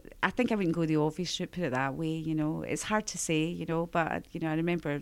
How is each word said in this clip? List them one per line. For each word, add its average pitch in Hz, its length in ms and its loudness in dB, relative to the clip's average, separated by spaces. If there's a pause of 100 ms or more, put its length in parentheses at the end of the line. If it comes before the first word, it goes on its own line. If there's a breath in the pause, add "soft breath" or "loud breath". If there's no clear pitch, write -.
(240)
I 190 60 2
think 240 220 2
I 226 40 4
wouldn't 180 200 2
go 170 100 2
the 156 100 2
obvious 156 440 0
route, 180 120 -6
put 175 140 -2
it 120 80 0
that 135 220 0
way, 160 180 -2
you 160 220 -2
know. 156 260 0
It's - 220 -2
hard 214 240 0
to - 100 -8
say, 156 280 2
you 170 200 -4
know, 165 220 0
but, - 440 0
you - 80 -8
know, 160 100 0
I 156 40 0
remember, 160 480 0